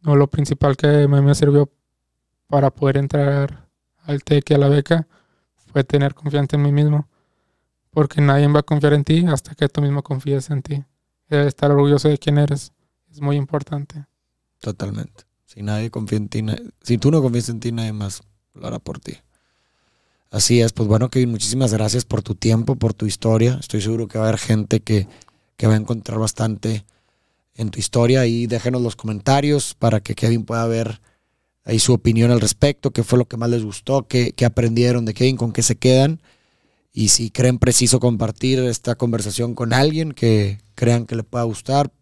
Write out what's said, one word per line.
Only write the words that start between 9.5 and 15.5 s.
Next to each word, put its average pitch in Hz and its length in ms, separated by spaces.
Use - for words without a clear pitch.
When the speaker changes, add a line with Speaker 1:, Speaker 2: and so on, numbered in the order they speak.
Speaker 1:
que 143 140
tú - 140
mismo 143 200
confíes 135 480
en 143 120
ti. 143 200
Debes 143 200
estar 143 220
orgulloso 143 380
de 147 100
quién 147 200
eres. 143 340
Es 147 100
muy 143 160
importante. 143 680
Speaker 2:
Totalmente. 104 640
Si - 180